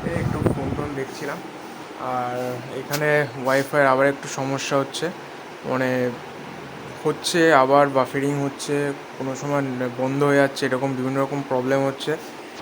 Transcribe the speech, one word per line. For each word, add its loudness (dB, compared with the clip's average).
এই -2
একটু 0
ফোন -4
টোন -4
দেখছিলাম। -6
আর -2
এখানে 0
ওয়াইফাই 4
আবার 6
একটু -10
সমস্যা -2
হচ্ছে, -4
মানে 0
হচ্ছে 0
আবার 8
বাফারিং 2
হচ্ছে, -4
কোনো -4
সময় 0
বন্ধ 0
হয়ে 6
যাচ্ছে, 0
এরকম 0
বিভিন্ন -2
রকম -2
প্রবলেম 2
হচ্ছে। -4